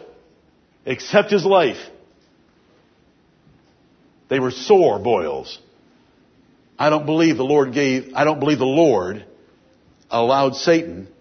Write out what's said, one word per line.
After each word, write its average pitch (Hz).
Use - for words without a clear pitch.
Except 202
his 196
life. 180
They 135
were 127
sore 143
boils. 85
I 143
don't 151
believe 156
the 127
Lord 135
gave, 131
I 139
don't 151
believe 147
the 123
Lord 113
allowed 131
Satan 98